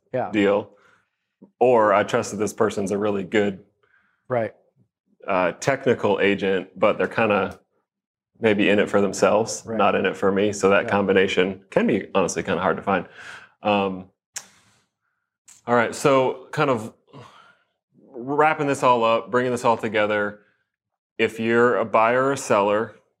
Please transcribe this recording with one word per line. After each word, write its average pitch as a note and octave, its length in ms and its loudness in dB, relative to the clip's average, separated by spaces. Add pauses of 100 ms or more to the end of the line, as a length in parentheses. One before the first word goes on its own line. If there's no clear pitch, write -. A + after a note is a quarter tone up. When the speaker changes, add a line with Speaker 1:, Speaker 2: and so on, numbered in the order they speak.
(120)
Speaker 1:
Yeah. A2+ 180 -4
Speaker 2:
deal. G2+ 400 0 (880)
Or, A2+ 340 4
"I G#2 120 4
trust A2 260 -2
that G2+ 60 -10
this G2+ 160 -4
person's G2+ 400 -2
a G2+ 60 -2
really G2+ 260 -4
good G2+ 400 -2 (640)
Speaker 1:
Right. A2+ 260 -4 (760)
Speaker 2:
uh, F2+ 240 0
technical A#2+ 680 -2
agent, F#2+ 560 -2
but G2 220 0
they're F#2 80 -2
kinda G2+ 540 -2 (800)
maybe G#2 280 2
in G2+ 120 4
it E2+ 100 0
for G2+ 100 2
themselves, G2+ 640 0
Speaker 1:
Right. A2+ 140 -8
Speaker 2:
not G2 160 2
in G2+ 100 0
it F2 120 -2
for G2 160 0
me." G2+ 200 0
So F#2+ 180 0
that G2 160 4
Speaker 1:
Yeah. - 40 -8
Speaker 2:
combination G2 800 0
can G#3+ 160 0
be A#2 260 -2
honestly F2+ 300 -2
kinda E2+ 180 -4
hard E2 160 -2
to - 60 -12
find. F#2 240 -2 (560)
Um, G2 480 -2 (1500)
all A#2+ 120 2
right, A2+ 180 2
so C3+ 560 2
kind C#3+ 200 -2
of A2+ 220 -4 (1200)
wrapping D3 540 0
this C#3 160 -2
all B2 220 4
up, A2+ 260 0
bringing B2 220 0
this A#2+ 120 -4
all A#2 120 4
together, G#2 640 -2 (800)
if A2+ 220 0
you're A#2 360 2
a G#2+ 80 0
buyer A#2 400 2
or C#3 80 0
a C3+ 40 -4
seller, G#2+ 600 0 (240)